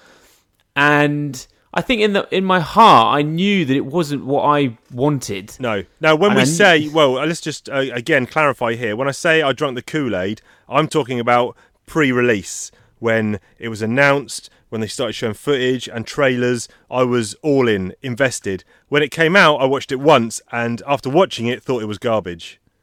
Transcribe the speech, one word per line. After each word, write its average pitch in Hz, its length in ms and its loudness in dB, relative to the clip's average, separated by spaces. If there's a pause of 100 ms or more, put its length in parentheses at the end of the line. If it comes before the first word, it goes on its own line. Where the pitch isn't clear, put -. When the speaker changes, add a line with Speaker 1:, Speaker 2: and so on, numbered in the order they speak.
(760)
Speaker 1:
and 147 720 0 (280)
I 175 60 -2
think 214 220 -2
in 208 100 2
the, 202 180 -2
in 190 140 -2
my 185 160 2
heart, 143 580 6
I 147 40 2
knew 175 420 0
that 131 100 0
it 139 120 -2
wasn't 143 380 -4
what 135 200 -2
I 143 320 2 (160)
wanted. 120 680 -4
Speaker 2:
No. 107 260 -4 (160)
Now, 156 140 4
when 196 180 2
Speaker 1:
And - 40 2
Speaker 2:
we 131 60 6
Speaker 1:
I - 20 4
kn- 147 100 0
Speaker 2:
say, 165 340 4
well, 147 300 2
uh, 147 80 -4
let's 165 140 -6
just, - 280 -10
uh, 135 240 -2
again, 123 340 0
clarify 127 480 0
here. 113 220 -4
When 135 120 -2
I 139 40 -2
say 160 300 0
I 139 100 0
drunk 131 240 -4
the 127 60 -8
Kool-Aid, 110 600 -4 (260)
I'm 147 200 0
talking 127 300 -4
about 120 380 0 (300)
pre-release, 123 840 -2 (280)
when 110 420 -2 (180)
it 113 100 -10
was 110 140 -10
announced, 139 640 0 (200)
when 110 120 -8
they 110 60 -6
started 113 280 -6
showing 110 200 -6
footage 127 540 -2
and 113 180 -10
trailers. 123 640 -2 (200)
I 127 140 0
was 120 400 0
all 135 240 2
in, 95 340 0
invested. 120 600 -4 (260)
When 147 140 0
it 143 80 -2
came 165 240 0
out, 165 220 6
I 127 80 -2
watched 135 260 -2
it 135 80 -4
once, 135 420 2 (120)
and 117 340 -4
after 139 240 -4
watching 131 380 0
it, 117 140 -4
thought 123 200 -4
it 110 40 -6
was 104 120 -8
garbage. 92 640 -6 (220)